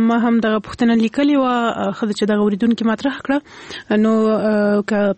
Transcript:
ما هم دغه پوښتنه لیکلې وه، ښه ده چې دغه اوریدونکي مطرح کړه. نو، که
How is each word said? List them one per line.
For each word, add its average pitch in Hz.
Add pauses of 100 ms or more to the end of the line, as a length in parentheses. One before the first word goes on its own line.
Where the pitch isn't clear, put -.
ما 233
هم 233
دغه 214
پوښتنه 233
لیکلې 285
وه، 247 (360)
ښه 214
ده 208
چې 208
دغه 208
اوریدونکي 220
مطرح 240
کړه. 277 (680)
نو، 220 (760)
که 208 (180)